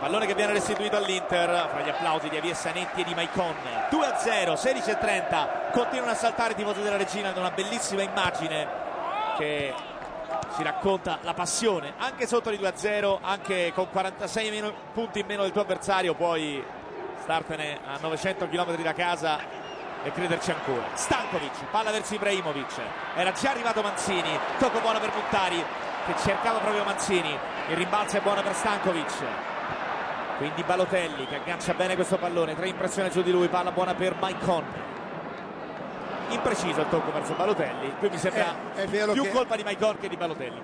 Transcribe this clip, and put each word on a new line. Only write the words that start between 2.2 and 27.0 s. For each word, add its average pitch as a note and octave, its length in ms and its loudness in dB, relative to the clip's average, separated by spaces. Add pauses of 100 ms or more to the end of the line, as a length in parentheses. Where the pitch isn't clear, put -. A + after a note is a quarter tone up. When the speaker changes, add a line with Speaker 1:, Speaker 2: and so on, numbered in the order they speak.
Speaker 1:
di D#3 80 -4
Avia D#3 200 -2
Sanetti F3 460 -2
e - 40 2
di E3+ 80 -4
Maicon. E3+ 400 0 (360)
Due D4+ 180 4
a B3+ 100 2
zero, G3 400 4
sedici C4 320 2
e G#3+ 80 2
trenta, F3+ 500 2 (240)
continuano A#3+ 400 2
a A3 40 2
saltare A3+ 380 2
i - 20 -8
tifosi G#3 260 0
della G#3 160 2
Regina, G3 320 0
ed F#3 60 -2
è F3+ 40 -2
una F3+ 120 2
bellissima G3+ 500 0
immagine F3 680 0 (680)
che D3 360 0 (840)
ci - 80 -2
racconta F#3 580 0
la E3+ 120 -2
passione, E3+ 640 0
anche B3+ 280 -4
sotto A#3 240 2
di G#3 80 0
due F#3+ 120 0
a F3+ 60 -2
zero, G3+ 460 2
anche F#3 540 0
con F#3 160 0
quarantasei F#3+ 580 -2
meno, G#3+ 240 -2 (200)
punti G#3+ 260 -2
in G3 80 0
meno G3+ 160 0
del F#3+ 80 2
tuo G#3 100 2
avversario, F#3 540 2
puoi D#3 460 0 (600)
startene D#3 640 -2
a C#3 160 -6
novecento E3 480 -2
chilometri E3+ 320 0
da D#3+ 120 2
casa D#3+ 460 0 (640)
e C#3+ 80 -2
crederci E3+ 400 0
ancora. B2+ 320 0 (100)
Stankovic, F3+ 760 -2
palla G#3+ 220 2
verso G#3+ 240 -2
Ibrahimovic, F3+ 640 0 (360)
era F#3 180 2
già C4+ 180 2
arrivato A#3 320 0
Manzini, F3 540 0 (200)
tocco A#3+ 220 4
buono A3 200 2
per G#3 140 0
Montari, F#3+ 500 2 (440)
che - 160 0
cercava A3+ 340 2
proprio G#3 260 2
Manzini, F3+ 540 2 (320)